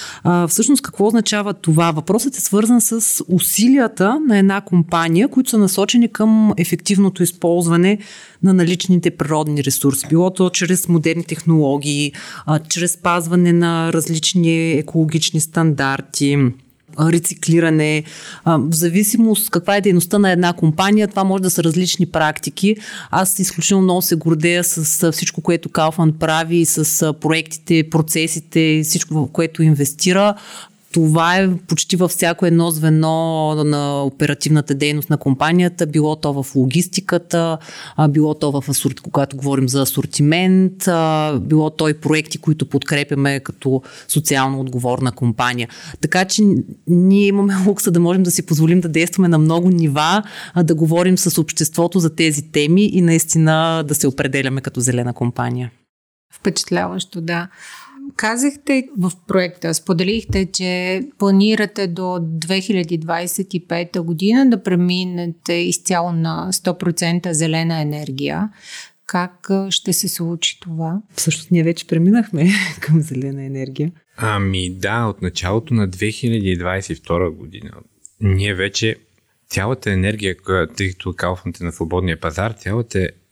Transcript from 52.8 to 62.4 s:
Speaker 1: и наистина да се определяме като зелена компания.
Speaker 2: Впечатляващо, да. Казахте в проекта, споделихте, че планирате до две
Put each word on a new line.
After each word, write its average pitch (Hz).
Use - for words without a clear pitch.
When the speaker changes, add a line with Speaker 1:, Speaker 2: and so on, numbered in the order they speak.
Speaker 1:
и 185
наистина 160
да 147
се 147
определяме 135
като 127
зелена 123
компания. 120
Speaker 2:
Впечатляващо, 180
да. 170
Казахте 262
в 180
проекта, 180
споделихте, 190
че 180
планирате 202
до 180
две 165